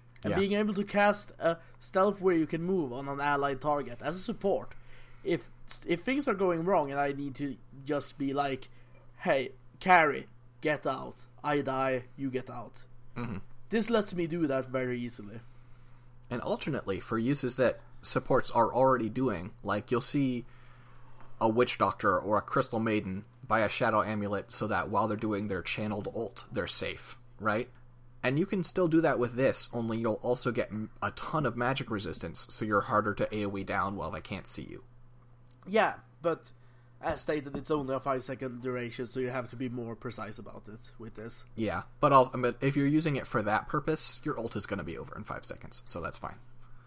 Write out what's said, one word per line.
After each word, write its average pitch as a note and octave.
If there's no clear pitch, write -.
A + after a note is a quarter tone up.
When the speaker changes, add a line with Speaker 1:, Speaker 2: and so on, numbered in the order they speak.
Speaker 1:
And -
Speaker 2:
Yeah. F3+
Speaker 1:
being G3+
able G#3+
to G3+
cast G3+
a E3
stealth G3+
where F3+
you D#3
can E3
move F3
on C#3
an C#3
allied C#3+
target D3
as D3+
a F#3
support, F#3
if, -
if E3+
things C#4
are A#3
going F3+
wrong E3+
and C#3
I C#3+
need C#3
to C#3
just C#3+
be C3+
like, C#3
"Hey, C#3
carry, D#3+
get D3+
out. C3
I D3
die, C3
you C#3
get B2
out." A#2+
Speaker 2:
Mm-hmm. A#2
Speaker 1:
This G#3+
lets G#3+
me E3+
do E3
that C3+
very B2+
easily. A2+
Speaker 2:
And A#2+
alternately, A#2+
for -
uses B2+
that A#2+
supports -
are A#2
already B2+
doing, G#2+
like, G2+
you'll -
see C3
a A2+
Witch A#2+
Doctor G2
or G#2
a G2
Crystal B2
Maiden G#2+
buy A2
a G2+
Shadow A2
Amulet G2+
so -
that F#2+
while G#2+
they're G#2+
doing G#2+
their F#2+
channeled G#2
ult, -
they're G2
safe, -
right? G#2+
And C3+
you F#3+
can F#3
still F3+
do D#3+
that C3+
with A#2+
this, B2
only A2+
you'll A2+
also B2
get A2+
m-, G#2+
a G2+
ton -
of -
magic B2
resistance, F#2
so -
you're G#2
harder G#2
to G#2+
A G#2
O G2+
E G2
down G2
while D#2+
they E2
can't -
see -
you. -
Speaker 1:
Yeah, F#3+
but E3
as D#3
stated, D3
it's C3+
only C#3
a C3
five-second B2+
duration, B2
so A#2+
you B2+
have B2
to -
be B2
more A#2
precise G#2+
about -
it A2
with G#2+
this. -
Speaker 2:
Yeah, G2
but D3
also, C3
but B2
if C#3
you're C#3
using D3+
it -
for A2
that G#2
purpose, -
your C#3
ult A#2
is G2+
gonna F#2+
be D#2
over C#2+
in -
five -
seconds, -
so F2
that's D#2+
fine. -